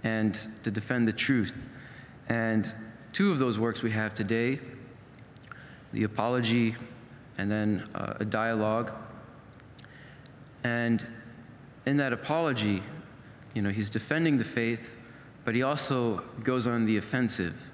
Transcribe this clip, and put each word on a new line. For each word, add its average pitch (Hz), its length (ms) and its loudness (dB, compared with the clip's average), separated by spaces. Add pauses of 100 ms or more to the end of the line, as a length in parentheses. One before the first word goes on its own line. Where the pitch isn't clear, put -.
and 110 300 2 (300)
to 110 80 0
defend 113 360 2
the 107 60 4
truth. - 540 2 (600)
And 113 440 2 (380)
two 196 220 4
of 143 60 2
those 120 200 2
works 113 240 0
we 113 80 2
have 107 240 0
today, 117 440 0 (1300)
the 107 120 2
Apology 113 720 2 (640)
and 98 140 -2
then, 104 320 2 (100)
uh, - 280 -4
a 107 40 0
dialogue. 110 680 0 (1700)
And 117 420 2 (800)
in 139 120 4
that 135 160 2
Apology, 117 680 2 (720)
you 107 80 0
know, 101 100 2
he's 104 180 0
defending 151 480 4
the 113 80 4
faith, 117 500 -2 (480)
but 117 100 0
he 123 100 4
also 131 600 2 (200)
goes 127 220 2
on 117 200 4
the 110 120 6
offensive 104 580 0 (180)